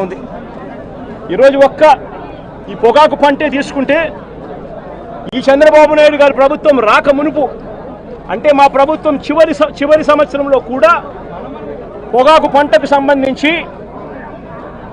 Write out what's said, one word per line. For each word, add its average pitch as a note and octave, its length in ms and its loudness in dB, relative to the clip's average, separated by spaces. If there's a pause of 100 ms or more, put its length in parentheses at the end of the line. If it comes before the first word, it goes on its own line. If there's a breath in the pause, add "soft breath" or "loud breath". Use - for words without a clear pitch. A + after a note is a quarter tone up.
ఉంది. F#3 140 -8 (1160)
ఈరోజు C4+ 320 4
ఒక్క C4+ 160 -2 (880)
ఈ - 40 -12 (100)
పొగాకు B3 400 4
పంటే D4 320 2
తీసుకుంటే C#4+ 420 -2 (1400)
ఈ C4 120 -6
చంద్రబాబు D4+ 500 6
నాయుడు D4 240 4
గారి C#4 180 4
ప్రభుత్వం C#4+ 380 2 (100)
రాక C#4+ 300 4
మునుపు D4 260 -2 (920)
అంటే D4 160 0 (100)
మా C#4 60 8 (100)
ప్రభుత్వం D4+ 400 0 (120)
చివరి D#4+ 320 2
స-, C#4+ 200 -2
చివరి D4+ 300 2
సంవత్సరంలో C#4+ 480 0 (140)
కూడా D#4 200 4 (1200)
పొగాకు D4 420 4
పంటకు C#4+ 400 2
సంబంధించి C#4 560 0 (1400)